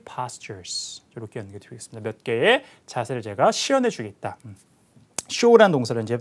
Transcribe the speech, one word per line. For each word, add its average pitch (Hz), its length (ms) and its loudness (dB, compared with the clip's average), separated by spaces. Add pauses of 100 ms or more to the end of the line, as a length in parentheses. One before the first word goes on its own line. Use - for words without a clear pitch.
postures. - 1000 -12 (120)
이렇게 110 240 -12
연결되어 101 320 -16
있습니다. 113 300 -16
몇 107 220 -8
개의 180 400 2 (240)
자세를 123 340 -6
제가 107 300 2
시연해주겠다. 208 960 -4
음. 104 100 -18 (760)
show라는 220 420 8
동사를 117 300 0
이제 113 200 -2